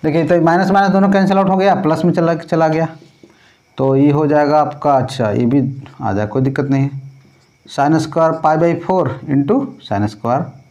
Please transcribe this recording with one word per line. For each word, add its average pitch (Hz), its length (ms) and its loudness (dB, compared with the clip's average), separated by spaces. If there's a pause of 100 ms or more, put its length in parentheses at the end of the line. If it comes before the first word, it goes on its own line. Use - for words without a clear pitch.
देखिए 160 240 0
तो 170 140 2
minus 175 300 2
minus 196 200 2
दोनों 196 200 2
cancel 190 260 2
आउट 190 120 2
हो 190 80 0
गया, 190 180 2
plus 160 300 0
में 170 80 2
चला, 165 220 0
चला 160 320 -2
गया। 160 200 0 (880)
तो 135 180 0
ये 143 160 4
हो 151 160 0
जाएगा 147 340 2
आपका, 143 320 -2
अच्छा, 120 380 -2
ये 120 140 0
भी 135 160 2 (400)
आ 104 120 -4
जाए, 104 140 -2
कोई 131 140 -2
दिक्कत 135 260 -2
नहीं 139 160 0
है। 139 160 -6 (680)
sin 147 340 0
square 160 380 0
pi 156 200 0
by 170 120 2 (100)
four 185 240 -2 (260)
into 143 260 0 (260)
sin 101 280 -4
square 123 340 -2 (280)